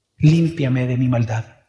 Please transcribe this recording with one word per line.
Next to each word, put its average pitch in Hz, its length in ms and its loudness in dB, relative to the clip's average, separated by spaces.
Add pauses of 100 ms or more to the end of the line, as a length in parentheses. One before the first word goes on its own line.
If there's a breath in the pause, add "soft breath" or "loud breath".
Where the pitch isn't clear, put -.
(180)
Límpiame 151 680 0
de 123 100 -2
mi 127 100 0
maldad." 117 380 -2 (240)